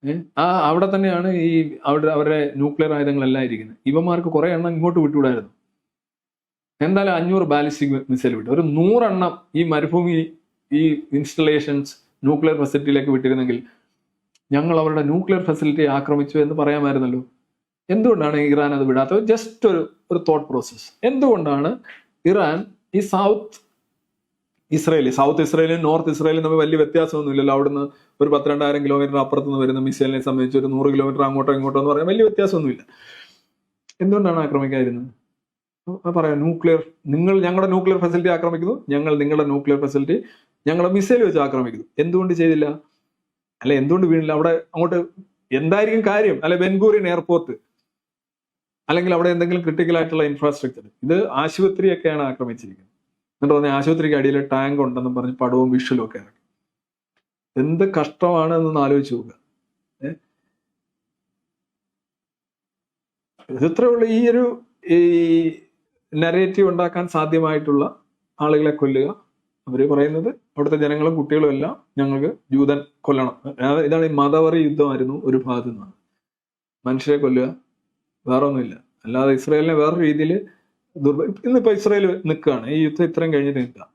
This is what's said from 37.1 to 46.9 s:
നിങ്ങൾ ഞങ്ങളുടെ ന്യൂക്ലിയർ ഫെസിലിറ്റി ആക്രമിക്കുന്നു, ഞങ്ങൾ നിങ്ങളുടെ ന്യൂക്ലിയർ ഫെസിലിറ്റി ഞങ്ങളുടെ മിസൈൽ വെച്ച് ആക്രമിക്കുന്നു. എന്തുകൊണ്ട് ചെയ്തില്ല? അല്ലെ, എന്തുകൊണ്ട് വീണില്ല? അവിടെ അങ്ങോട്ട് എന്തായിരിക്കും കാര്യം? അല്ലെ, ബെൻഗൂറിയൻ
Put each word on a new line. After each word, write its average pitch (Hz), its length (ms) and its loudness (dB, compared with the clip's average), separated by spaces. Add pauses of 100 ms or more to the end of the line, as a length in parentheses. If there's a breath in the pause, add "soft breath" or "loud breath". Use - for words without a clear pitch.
നിങ്ങൾ 175 200 2 (120)
ഞങ്ങളുടെ 185 280 0
ന്യൂക്ലിയർ 185 300 2
ഫെസിലിറ്റി 175 320 0
ആക്രമിക്കുന്നു, 170 400 -2 (180)
ഞങ്ങൾ 151 180 0 (100)
നിങ്ങളുടെ 147 300 2
ന്യൂക്ലിയർ 143 320 0
ഫെസിലിറ്റി 139 320 -2 (520 loud breath)
ഞങ്ങളുടെ 175 280 0
മിസൈൽ 233 300 2
വെച്ച് 156 200 2
ആക്രമിക്കുന്നു. 123 400 -6 (180)
എന്തുകൊണ്ട് 180 360 0
ചെയ്തില്ല? 160 260 4 (960)
അല്ലെ, 143 200 2
എന്തുകൊണ്ട് 175 300 2
വീണില്ല? 156 260 0
അവിടെ 165 160 2 (200)
അങ്ങോട്ട് 170 240 0 (640)
എന്തായിരിക്കും 214 520 0
കാര്യം? 208 320 2
അല്ലെ, 175 200 0
ബെൻഗൂറിയൻ 196 480 2